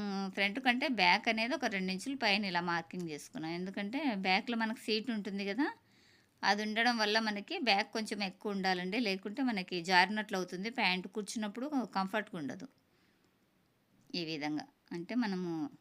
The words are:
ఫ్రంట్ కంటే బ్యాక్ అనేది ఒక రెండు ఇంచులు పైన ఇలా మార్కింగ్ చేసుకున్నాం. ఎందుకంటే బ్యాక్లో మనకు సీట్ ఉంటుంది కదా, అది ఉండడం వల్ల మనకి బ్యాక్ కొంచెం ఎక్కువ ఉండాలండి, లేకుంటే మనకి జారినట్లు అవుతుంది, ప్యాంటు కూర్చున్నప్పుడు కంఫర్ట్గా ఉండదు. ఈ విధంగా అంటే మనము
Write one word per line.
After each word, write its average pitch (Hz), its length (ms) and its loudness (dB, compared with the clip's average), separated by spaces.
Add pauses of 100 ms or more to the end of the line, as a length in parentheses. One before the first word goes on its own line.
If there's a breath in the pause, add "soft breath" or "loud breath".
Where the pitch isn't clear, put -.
(360)
ఫ్రంట్ 196 300 0
కంటే 254 220 2 (140)
బ్యాక్ 185 300 6
అనేది 226 260 0
ఒక - 80 -2 (100)
రెండు 185 180 0
ఇంచులు 262 300 -4
పైన 208 280 4
ఇలా 175 100 2 (100)
మార్కింగ్ 170 400 -4
చేసుకున్నాం. 156 480 -8
ఎందుకంటే 202 400 -4 (260)
బ్యాక్లో 208 380 2
మనకు 220 220 -4
సీట్ 220 320 0
ఉంటుంది 202 340 -4
కదా, 262 160 0 (840 soft breath)
అది 208 160 4
ఉండడం 226 380 2
వల్ల 208 140 4 (100)
మనకి 214 280 -4 (140)
బ్యాక్ 202 280 4
కొంచెం 214 220 -4 (100)
ఎక్కువ 202 260 -4
ఉండాలండి, 185 520 2
లేకుంటే 196 420 -2
మనకి 185 280 -2 (120)
జారినట్లు 190 500 6
అవుతుంది, 180 300 -4 (100)
ప్యాంటు 185 360 2
కూర్చున్నప్పుడు 214 520 -6 (300)
కంఫర్ట్గా 190 440 -2
ఉండదు. - 260 -8 (1500 soft breath)
ఈ 175 160 -4
విధంగా 151 340 -4 (300)
అంటే 170 180 -8 (100)
మనము 185 280 -2 (300)